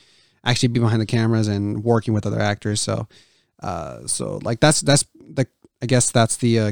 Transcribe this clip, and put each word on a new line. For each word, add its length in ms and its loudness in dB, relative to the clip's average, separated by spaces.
actually 240 0
be 140 0
behind 200 2
the 40 -2
cameras 420 0
and 340 -2
working 320 0
with 120 -2
other 160 -2
actors. 400 -2
So, 260 -4
uh, 440 -10
so, 380 -6
like, 160 -4
that's, 220 4
that's 240 2
the, 320 -6
I 40 -6
guess 260 2
that's 240 2
the, 240 2
uh, 120 0